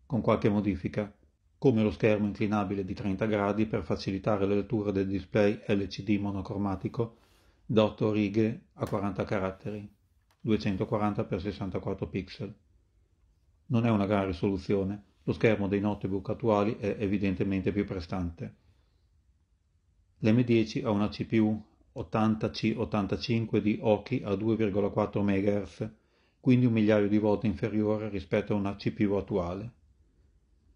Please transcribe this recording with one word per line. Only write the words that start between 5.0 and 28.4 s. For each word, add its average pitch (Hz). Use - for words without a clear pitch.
display 101
L 98
C -
D 101
monocromatico 101
da 107
otto 107
righe 107
a -
quaranta 98
caratteri, 101
duecentoquaranta 104
per 90
sessantaquattro 95
pixel. 98
Non 117
è 117
una 101
gran 101
risoluzione, 98
lo -
schermo 104
dei 101
notebook 98
attuali 107
è 101
evidentemente 98
più 101
prestante. 92
L'M 113
dieci 113
ha 120
una 104
C -
P -
U 107
ottanta 110
C 113
ottantacinque 107
di 104
Oki 107
a 101
due 107
virgola 101
quattro 104
megahertz, 101
quindi 127
un 120
migliaio 107
di 104
volte 104
inferiore 107
rispetto 101